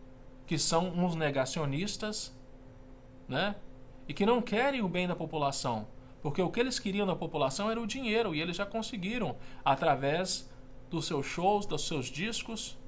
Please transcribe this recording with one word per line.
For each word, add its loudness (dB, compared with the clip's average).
que 0
são 4
uns 2
negacionistas, 0
né? 0
E -4
que 2
não 6
querem 2
o 2
bem 2
da 0
população, 0
porque 2
o 2
que 0
eles 2
queriam 2
da 2
população 2
era 0
o -2
dinheiro, 2
e 0
eles -2
já 0
conseguiram, -2
através 4
dos 0
seus 0
shows, 2
dos 0
seus -2
discos. -4